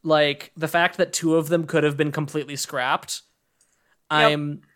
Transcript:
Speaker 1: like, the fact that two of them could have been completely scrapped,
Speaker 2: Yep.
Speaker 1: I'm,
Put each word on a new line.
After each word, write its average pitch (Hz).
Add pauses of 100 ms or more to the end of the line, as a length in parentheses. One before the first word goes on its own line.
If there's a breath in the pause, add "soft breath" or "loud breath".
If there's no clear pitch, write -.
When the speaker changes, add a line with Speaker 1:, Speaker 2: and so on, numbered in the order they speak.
Speaker 1:
like, 151
the 156
fact 175
that 175
two 160
of 156
them 170
could 156
have 147
been 147
completely 143
scrapped, 135 (880)
Speaker 2:
Yep. 151
Speaker 1:
I'm, 147 (140)